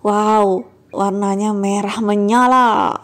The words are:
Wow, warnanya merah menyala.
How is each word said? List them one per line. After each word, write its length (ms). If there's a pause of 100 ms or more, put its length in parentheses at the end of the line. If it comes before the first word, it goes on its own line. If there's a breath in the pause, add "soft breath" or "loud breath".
Wow, 640 (240)
warnanya 640
merah 480
menyala. 1040